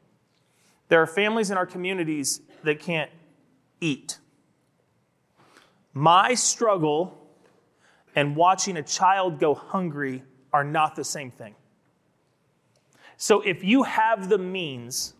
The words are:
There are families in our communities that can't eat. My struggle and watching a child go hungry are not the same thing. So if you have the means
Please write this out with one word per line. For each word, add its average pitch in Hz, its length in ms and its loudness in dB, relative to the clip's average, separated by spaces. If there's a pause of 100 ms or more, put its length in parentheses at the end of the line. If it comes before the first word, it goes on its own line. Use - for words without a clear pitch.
(880)
There 165 120 6
are 160 60 4
families 208 460 0
in 196 40 -2
our 180 100 -2
communities 180 760 -6 (240)
that 151 160 -2
can't 160 320 -4 (680)
eat. 151 380 -6 (1700)
My 175 420 6
struggle 180 840 0 (960)
and 147 200 0
watching 185 400 2
a 151 60 -8
child 185 580 0
go 151 140 4
hungry 143 680 -6 (300)
are 143 100 2
not 151 320 0
the 151 80 -8
same 135 300 -10
thing. 110 200 -18 (1600)
So 208 240 2
if 185 240 -4
you 240 180 4
have 220 460 -2
the 208 100 2
means 151 800 -8